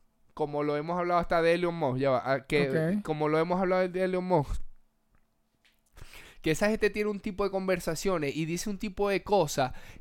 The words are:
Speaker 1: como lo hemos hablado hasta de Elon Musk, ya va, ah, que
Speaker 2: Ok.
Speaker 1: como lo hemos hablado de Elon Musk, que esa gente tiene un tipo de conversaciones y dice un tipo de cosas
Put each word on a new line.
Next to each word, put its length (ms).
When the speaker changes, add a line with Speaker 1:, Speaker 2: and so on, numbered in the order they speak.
Speaker 1:
como 300
lo 160
hemos 200
hablado 220
hasta 220
de 100
Elon 220
Musk, 240
ya 120
va, 140
ah, 220
que 240
Speaker 2:
Ok. 80
Speaker 1:
como 240
lo 100
hemos 220
hablado 260
de 160
Elon 220
Musk, 380
que 100
esa 180
gente 180
tiene 220
un 100
tipo 240
de 60
conversaciones 840
y 120
dice 240
un 80
tipo 320
de 120
cosas 500